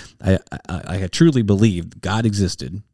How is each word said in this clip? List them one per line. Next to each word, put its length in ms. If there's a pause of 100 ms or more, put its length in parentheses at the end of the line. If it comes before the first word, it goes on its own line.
(220)
I, 180 (120)
I, 80 (100)
I, 340
I 40
truly 360
believed 580
God 240
existed 560 (120)